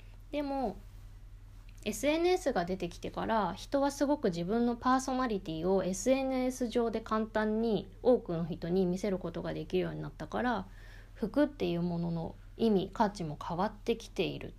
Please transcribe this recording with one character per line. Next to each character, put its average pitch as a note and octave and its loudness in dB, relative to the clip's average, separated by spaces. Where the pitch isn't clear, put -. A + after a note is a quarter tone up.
で D4 -2
も、 C4+ -2
エ G#3+ -2
ス C4+ -2
エ D4+ 4
ヌ F4 4
エ F#4 6
ス D4 0
が F3 2
出 F#3 -2
て F3 -2
き - -10
て - -8
か F3+ -4
ら、 G#3 2
人 - 0
は C#4 4
す C#4+ 0
ご C#4+ 4
く A3 2
自 E3+ -2
分 A3+ 2
の A#3+ 2
パ B3+ 4
ー C4 4
ソ C4 -2
ナ B3+ 2
リ G#3 0
テ D#3+ -6
ィ D#3+ 0
を F#3+ 4
エ F#3 0
ス A3 2
エ C4 4
ヌ C4 0
エ B3+ 2
ス B3+ -2
上 A#3 2
で A3 -2
簡 A3 0
単 G#3+ 2
に A3+ 0
多 A#3+ 8
く F3+ -4
の E3 -2
人 E3 -4
に F#3 6
見 F3+ 2
せ G3+ -2
る F#3 0
こ F3 -6
と E3+ -4
が E3 -2
で D#3 -6
き F#3 0
る F3+ 4
よ E3 0
う D#3 -6
に D3+ -6
な D#3 -4
っ C#3+ -12
た D#3 -8
か G#3 -2
ら、 A3 0
服 C#4 2
っ - 2
て F#3+ -2
い E3+ 2
う E3+ 2
も F3 0
の E3+ 0
の E3 -4
意 A3+ 4
味、 G3 4
価 G#3 4
値 G3 -6
も D3+ -6
変 E3+ -4
わ F#3+ 0
っ G#3+ -2
て - -2
き - -12
て - -2
い C#3+ -2
る - -12